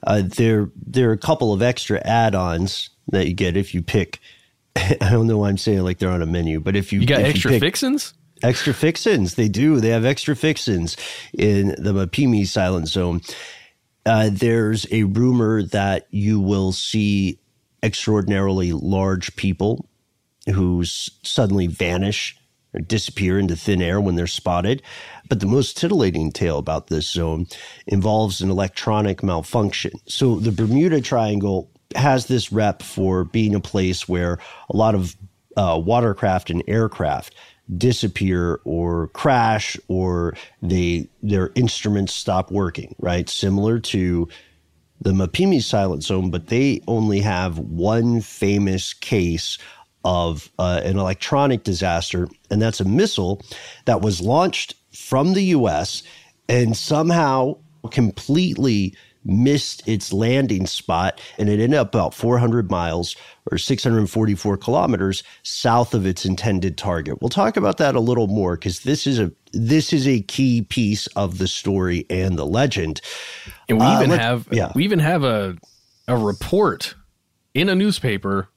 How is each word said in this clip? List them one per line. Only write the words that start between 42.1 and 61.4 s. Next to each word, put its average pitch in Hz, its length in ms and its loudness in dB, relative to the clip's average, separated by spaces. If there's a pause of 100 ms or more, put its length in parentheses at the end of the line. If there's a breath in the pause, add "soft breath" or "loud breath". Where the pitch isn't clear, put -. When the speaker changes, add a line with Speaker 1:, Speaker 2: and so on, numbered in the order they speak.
Speaker 1:
stop 92 380 -2
working, 95 480 -4
right? 87 300 -2
Similar 104 500 0
to 90 480 -2 (720 loud breath)
the 98 120 0
Mapimi 123 500 2
Silent 95 420 0
Zone, 92 280 -2
but 85 160 -6
they 131 400 2
only 107 340 2
have 90 380 0
one 107 600 0
famous 98 720 -2
case 87 640 -2 (460 loud breath)
of, 85 560 -2
uh, 90 240 0
an 92 140 0
electronic 123 680 0
disaster, 87 640 -2 (220)
and 104 120 2
that's 113 200 0
a 98 40 0
missile 101 560 0 (440 loud breath)
that 107 160 2
was 98 180 0
launched 139 540 0 (180)
from 147 420 0
the 196 100 2
U 151 260 4
S 80 340 -4 (460 loud breath)
and 117 260 2
somehow 151 800 2 (360)
completely 123 1040 0 (280 soft breath)
missed 123 640 0
its 107 240 -2
landing 110 540 2
spot, - 560 -2 (160 loud breath)
and 104 100 0